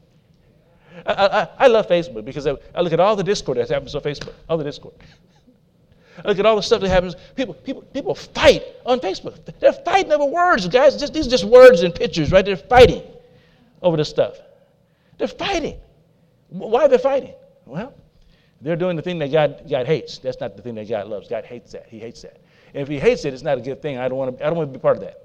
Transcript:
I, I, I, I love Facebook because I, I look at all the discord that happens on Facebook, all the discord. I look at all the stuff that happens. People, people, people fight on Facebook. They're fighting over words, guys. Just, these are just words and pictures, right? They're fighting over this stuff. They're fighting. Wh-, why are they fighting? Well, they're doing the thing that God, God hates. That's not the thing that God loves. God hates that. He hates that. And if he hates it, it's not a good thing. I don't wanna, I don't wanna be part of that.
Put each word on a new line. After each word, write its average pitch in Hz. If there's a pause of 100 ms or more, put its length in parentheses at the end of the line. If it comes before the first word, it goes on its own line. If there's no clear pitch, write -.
(1040)
I, -
I, 196
I, 165 (100)
I 277
love 220
Facebook 165
because 135
I, 139 (200)
I 175
look 175
at 160
all 202
the 196
discord 175
that 120
happens 139
on 147
Facebook, - (160)
all 165
the 156
discord. - (1300)
I -
look 196
at 196
all 220
the 208
stuff 208
that 190
happens. 180 (200)
People, 240
people, 262
people 277
fight - (220)
on 247
Facebook. - (200)
They're -
fighting -
over 294
words, 285
guys. 254
Just, 269
these 311
are -
just 240
words 233
and 175
pictures, 160
right? 190
They're 196
fighting - (800)
over 170
this 151
stuff. - (800)
They're 247
fighting. 349 (720)
Wh-, 220
why 240
are 294
they 262
fighting? 254 (320)
Well, 180 (680)
they're 160
doing 175
the 151
thing 175
that 143
God, 151
God 131
hates. -
That's 127
not -
the 117
thing 120
that 107
God 101
loves. 104
God 110
hates -
that. 90
He 113
hates 117
that. - (360)
And 139
if 139
he 143
hates 151
it, 139
it's 131
not 143
a 120
good 127
thing. 143
I 123
don't 127
wanna, 131
I 139
don't 160
wanna 151
be 131
part 135
of 98
that. -